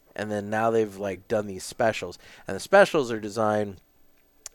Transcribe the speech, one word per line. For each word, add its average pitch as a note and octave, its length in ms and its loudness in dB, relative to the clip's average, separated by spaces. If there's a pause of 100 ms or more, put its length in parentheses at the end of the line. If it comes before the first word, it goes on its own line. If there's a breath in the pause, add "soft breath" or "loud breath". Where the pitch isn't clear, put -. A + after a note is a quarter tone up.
(140)
and G#2+ 160 -6
then G#2 180 -4
now A2 220 2
they've, A2 260 2
like, F#2+ 300 -6
done G#2+ 220 -2
these F#2 160 -10
specials. G#2+ 560 -2 (260 loud breath)
And F#2+ 80 -8
the F#2+ 60 -8
specials E3+ 500 4
are A2+ 80 -2
designed G#2+ 640 0 (760)